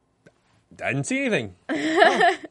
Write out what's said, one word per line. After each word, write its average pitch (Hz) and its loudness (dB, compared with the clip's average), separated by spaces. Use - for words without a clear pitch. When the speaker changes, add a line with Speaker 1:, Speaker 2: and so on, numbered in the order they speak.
Speaker 1:
I 90 -4
didn't 139 -4
see 262 -2
anything. 175 -4
Speaker 2:
<laughs> - -
Speaker 1:
Oh, 320 2